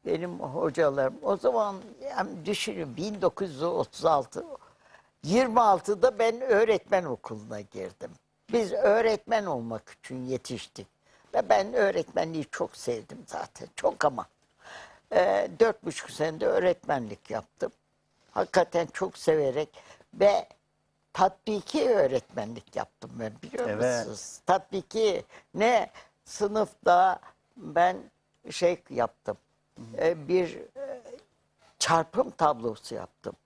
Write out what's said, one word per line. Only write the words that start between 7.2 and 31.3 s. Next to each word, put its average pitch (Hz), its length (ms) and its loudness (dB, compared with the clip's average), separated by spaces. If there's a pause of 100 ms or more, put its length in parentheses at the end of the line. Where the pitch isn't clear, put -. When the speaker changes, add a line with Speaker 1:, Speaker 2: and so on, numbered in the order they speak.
Speaker 1:
girdim. 92 500 -12 (420)
Biz 214 200 2
öğretmen 220 720 2
olmak 117 540 -6
için 127 260 -10
yetiştik. 123 600 -8 (460)
Ve - 160 0
ben 208 240 2
öğretmenliği 170 800 0
çok - 260 -8
sevdim 113 400 -6 (100)
zaten, - 480 -10
çok - 300 -2
ama. 139 200 0 (880)
Ee, 196 360 4 (100)
dört 226 260 2
buçuk - 260 -10
senede 160 360 -2
öğretmenlik 170 840 0
yaptım. - 420 -8 (600)
Hakikaten 175 600 2
çok - 240 -4
severek 151 520 2 (440)
ve 196 340 4 (680)
tatbiki 208 760 0
öğretmenlik 127 840 0
yaptım - 440 -10
ben, 110 120 -6 (120)
biliyor - 260 -6
Speaker 2:
Evet. 120 300 0
Speaker 1:
musunuz? 107 460 -10
Tatbiki 190 760 0 (300)
ne? 220 360 2 (360)
Sınıfta 190 960 2 (380)
ben 175 400 2 (540)
şey 175 380 0
yaptım, 117 480 -4 (600)
e, 160 300 0
bir, 175 280 2
e, 269 460 -12 (800)